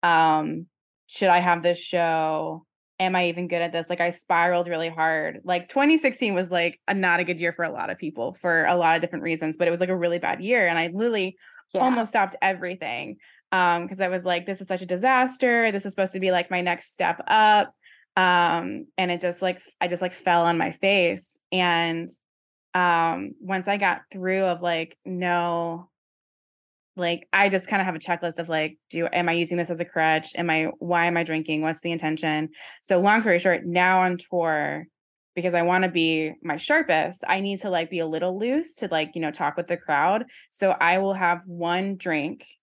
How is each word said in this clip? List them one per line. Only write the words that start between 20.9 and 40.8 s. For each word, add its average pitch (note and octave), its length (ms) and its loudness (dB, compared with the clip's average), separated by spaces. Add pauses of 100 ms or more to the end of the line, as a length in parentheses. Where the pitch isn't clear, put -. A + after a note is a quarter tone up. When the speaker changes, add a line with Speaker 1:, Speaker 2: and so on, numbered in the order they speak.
Speaker 1:
And, E3+ 580 0 (680)
um, F3 680 2
once F#3 260 -4
I G3+ 100 0
got G3 340 0
through F#3+ 340 -2
of, F3 160 -2
like, E3 440 -4
"No," F3 840 -4 (1080)
like, E3+ 360 -2
I G3 160 6
just F#3+ 180 0
kinda G3 180 0
have F3+ 100 -4
a E3 40 -10
checklist E3+ 400 -4
of, E3+ 100 -8
like, D#3 280 -2 (120)
"Do, E3 240 -4
am F3 160 0
I E3 40 0
using E3+ 240 -2
this E3+ 140 -2
as E3 80 -6
a E3+ 60 -4
crutch? D#3+ 500 0
Am E3+ 140 -2
I, D#3+ 160 0 (140)
why E3+ 280 0
am F3 100 0
I E3+ 60 0
drinking? D#3+ 400 -4
What's D#3+ 180 -4
the E3+ 100 -6
intention?" D#3 580 -4 (340)
So F#3 160 2
long G#3 220 4
story G3 180 4
short, F3+ 260 0
now F3+ 360 4
on F3+ 160 0
tour, D#3 680 -2 (480)
because F3 200 -2
I E3+ 80 4
wanna F3+ 260 2
be D#3+ 440 0 (100)
my D#3 140 -4
sharpest, F#3 720 0
I F#3+ 140 2
need G3 200 -4
to, G#3 100 -6
like, E3+ 180 0
be F3 100 -6
a E3 80 -2
little E3+ 300 -2
loose C4+ 380 -2
to, G#3 140 -8
like, D#3 260 -2
you E3+ 60 -4
know, D3+ 100 -2
talk D3 260 -4
with E3+ 100 -6
the F3 100 -4
crowd. E3+ 480 0 (260)
So F#3+ 280 0
I F3 200 4